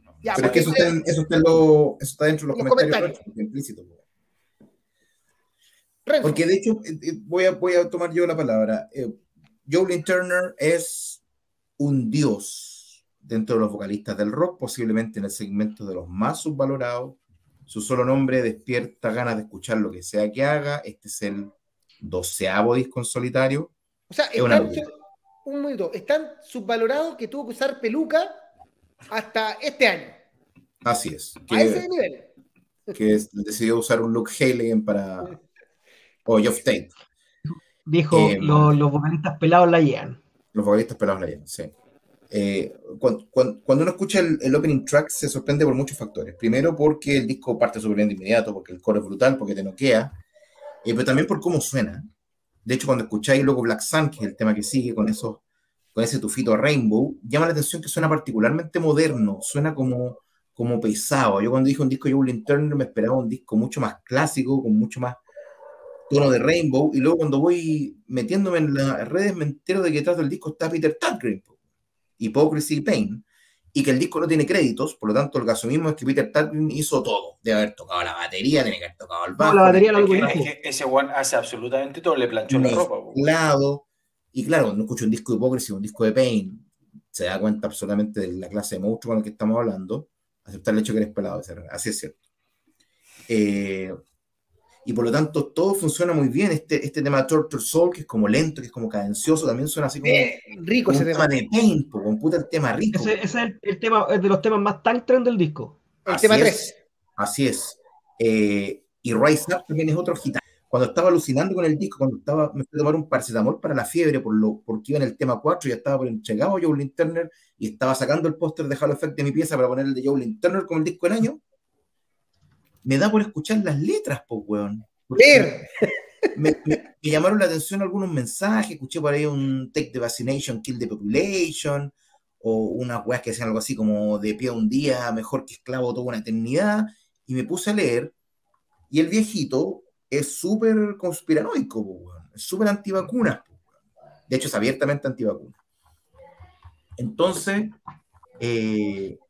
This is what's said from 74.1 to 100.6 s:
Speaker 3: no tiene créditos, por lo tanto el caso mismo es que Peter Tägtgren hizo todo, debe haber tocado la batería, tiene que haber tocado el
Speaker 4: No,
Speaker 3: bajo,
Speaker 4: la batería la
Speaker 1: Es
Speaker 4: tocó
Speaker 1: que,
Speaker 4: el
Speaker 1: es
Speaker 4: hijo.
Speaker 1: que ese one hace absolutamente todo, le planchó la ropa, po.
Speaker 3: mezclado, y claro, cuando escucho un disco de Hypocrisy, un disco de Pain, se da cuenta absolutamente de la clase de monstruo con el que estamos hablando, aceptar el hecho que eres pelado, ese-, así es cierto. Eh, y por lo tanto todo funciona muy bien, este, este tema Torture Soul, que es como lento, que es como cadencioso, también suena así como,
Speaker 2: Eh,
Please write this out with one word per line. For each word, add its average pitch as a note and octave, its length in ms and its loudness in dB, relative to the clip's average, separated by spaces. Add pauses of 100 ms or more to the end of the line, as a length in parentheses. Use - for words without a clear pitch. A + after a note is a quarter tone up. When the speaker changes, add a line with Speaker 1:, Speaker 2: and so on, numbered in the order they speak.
Speaker 3:
no E3 80 0
tiene D#3 160 4
créditos, C3+ 520 0
por G#2+ 140 -4
lo G#2+ 60 2
tanto C#3+ 220 0
el A#2 80 -2
caso A2+ 220 -2
mismo D#3 200 0
es D3+ 80 -2
que - 120 -8
Peter C3+ 240 0
Tägtgren D3+ 400 0
hizo C#3+ 320 -2
todo, G#2+ 400 -6
debe G#2+ 160 2
haber G#2 160 -2
tocado F2+ 280 -6
la E2+ 120 -6
batería, G2+ 480 0
tiene G2 160 -4
que E2+ 60 -12
haber - 120 -16
tocado E2+ 300 -8
el - 60 -8
Speaker 4:
No, - 40 -14
Speaker 3:
bajo, D#3 180 4
Speaker 4:
la G3 60 10
batería F#3+ 300 10
la G3+ 80 4
Speaker 1:
Es G3+ 60 8
Speaker 4:
tocó F#3+ 80 6
Speaker 1:
que, F#3 60 4
Speaker 4:
el A3+ 100 2
Speaker 1:
es - 60 0
Speaker 4:
hijo. D3+ 100 0
Speaker 1:
que D3+ 240 -8
ese C#3 140 -4
one C3+ 300 2
hace C#3 220 0
absolutamente C3 640 -4
todo, D#3+ 140 2
le B2+ 120 2
planchó A2+ 300 -2
la C3 140 4
ropa, - 320 0
po. - 120 -16
Speaker 3:
mezclado, C#3+ 720 2 (460)
y C3 140 -6
claro, D3 200 4
cuando G#2+ 200 -2
escucho A#2 200 -4
un A2 60 2
disco G#2+ 220 -2
de G#2+ 40 2
Hypocrisy, B2+ 360 -2
un G2 100 -8
disco G#2+ 220 -4
de A2 60 2
Pain, G#2+ 560 0 (440)
se F2+ 140 -6
da F#2 140 -4
cuenta G#2+ 280 -2
absolutamente G#2 540 -4
de F2+ 120 -6
la F#2 160 -10
clase G2+ 280 -6
de F#2 40 -8
monstruo A2+ 300 -4
con A2 80 0
el G#2+ 40 -2
que G#2+ 60 -12
estamos A2 300 -4
hablando, G#2+ 500 -6 (340)
aceptar G2+ 300 -4
el G#2+ 60 2
hecho - 140 -2
que G#2+ 80 0
eres G#2 120 -4
pelado, G2 280 -6
ese-, F2 120 -16 (160)
así - 200 -8
es - 100 -6
cierto. - 280 -16 (1000)
Eh, G2 680 0 (920)
y B2 80 -6
por A#2 120 0
lo A2+ 60 0
tanto D3+ 360 0
todo F#3+ 280 0
funciona F3 380 0
muy C#3 160 2
bien, F3 220 2
este, D3+ 320 -2
este C#3+ 180 -6
tema C#3 260 2
Torture D#3 340 0
Soul, F3 320 2
que E3 80 -14
es - 60 -18
como G#2+ 200 2
lento, D3+ 340 0
que A#2+ 60 -12
es - 40 -20
como A2+ 180 -8
cadencioso, A2 560 0
también B2+ 220 -2
suena D3+ 200 -2
así D3 120 -8
como, - 120 0
Speaker 2:
Eh, - 280 2 (220)